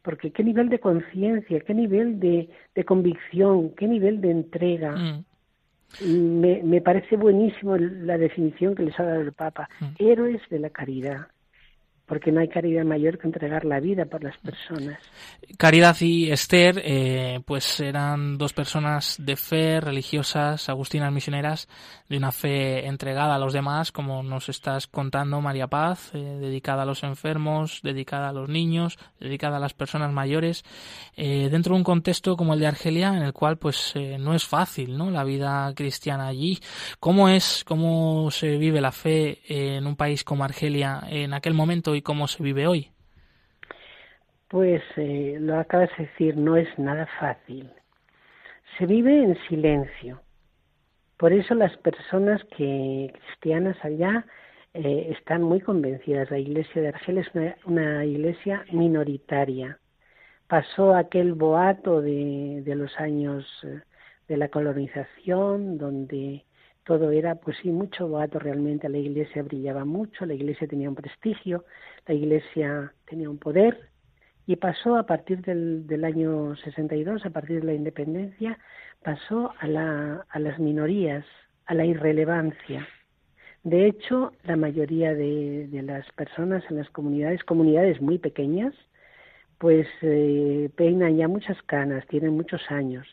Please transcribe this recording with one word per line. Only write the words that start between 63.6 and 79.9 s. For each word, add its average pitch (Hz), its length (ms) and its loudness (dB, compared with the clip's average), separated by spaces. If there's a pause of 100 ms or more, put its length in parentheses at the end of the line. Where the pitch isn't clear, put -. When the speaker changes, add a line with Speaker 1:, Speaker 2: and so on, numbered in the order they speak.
Speaker 1:
eh, 143 160 -12 (480)
de 156 80 -4
la 143 120 -2
colonización, 170 1300 -4
donde 139 640 -8 (440)
todo 160 220 2
era, 156 240 2
pues 165 260 -8
sí, 185 100 -4
mucho 180 380 -4
boato 151 300 -4
realmente. 147 500 -4
La 143 80 -4
iglesia 147 460 -4
brillaba 139 420 -6
mucho, 190 400 -6
la 165 80 -6
iglesia 147 340 -4
tenía 143 220 -4
un 139 60 -6
prestigio, 175 720 -6 (400)
la 160 80 0
iglesia 147 800 -2 (100)
tenía 160 240 -10
un 147 80 -10
poder, 190 540 2 (560)
y 180 100 0
pasó 196 400 0
a 226 80 2
partir 180 380 -2
del, 165 440 -4
del 156 200 -4
año 156 580 -2
sesenta 151 320 -6
y 151 80 -2
dos, 202 220 -6
a 185 40 -6
partir 160 300 -6
de 156 60 -4
la 160 80 0
independencia, 165 840 -6 (440)
pasó 214 580 -4
a 156 60 -8
la, 156 640 -4